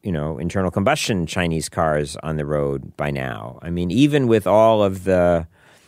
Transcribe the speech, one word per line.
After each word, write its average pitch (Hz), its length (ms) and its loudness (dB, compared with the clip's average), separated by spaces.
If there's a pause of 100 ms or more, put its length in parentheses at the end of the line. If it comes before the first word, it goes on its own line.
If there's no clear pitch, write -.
you 104 100 -4
know, 76 260 -4
internal 87 320 -2
combustion 101 560 -2
Chinese 82 420 -2
cars 76 540 -2
on 78 140 -6
the 76 80 -4
road 71 520 -4
by 73 140 -4
now. 64 520 -8
I 82 80 -10
mean, 87 200 -2
even 139 380 2
with 110 180 4
all 107 360 6
of 95 220 0
the 87 420 2 (420)